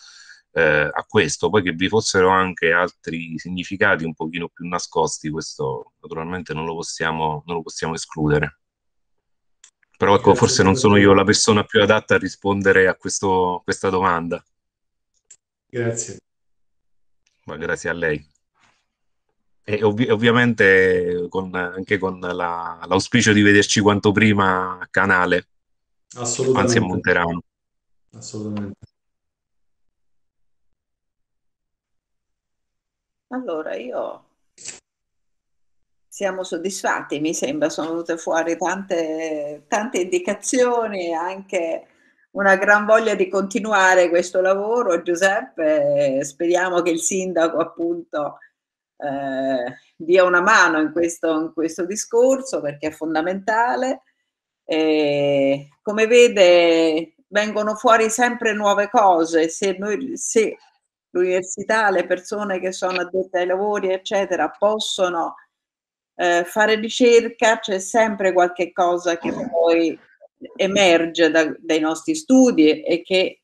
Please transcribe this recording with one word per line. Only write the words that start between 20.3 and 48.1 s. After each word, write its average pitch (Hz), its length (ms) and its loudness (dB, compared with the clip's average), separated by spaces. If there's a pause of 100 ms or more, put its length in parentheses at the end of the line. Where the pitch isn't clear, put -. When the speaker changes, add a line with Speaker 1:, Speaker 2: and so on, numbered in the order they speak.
Speaker 1:
con, 92 260 -8
anche 92 440 -4
con 92 220 -6
la, 85 640 -8
l'auspicio 104 480 2
di 104 80 4
vederci 101 380 4
quanto 101 320 2
prima 95 680 0
a 95 100 -14
Canale, 90 580 0 (680)
Speaker 2:
Assolutamente. 127 440 -2
Speaker 1:
anzi 117 180 0
a 104 80 0
Monterano. 87 560 -2 (720)
Speaker 2:
Assolutamente. 107 640 -12 (4000)
Speaker 3:
Allora, 226 460 -8
io 233 500 -10 (1800)
siamo 190 360 -6
soddisfatti, 180 760 -6
mi 156 140 -2
sembra, 151 340 -2
sono 160 200 -8
venute 165 280 -6
fuori 165 400 -2
tante, 160 1120 -6
tante 220 360 -4
indicazioni 208 1080 -2
e 170 60 -4
anche 180 720 -6 (460)
una 196 240 4
gran 208 300 2
voglia 220 280 4
di 190 140 0
continuare 190 800 2
questo 175 320 0
lavoro, 196 640 0
Giuseppe. 151 1200 0
Speriamo 175 580 -2
che 175 80 -2
il 165 100 -2
sindaco, 175 580 -2
appunto, 165 800 -6 (600)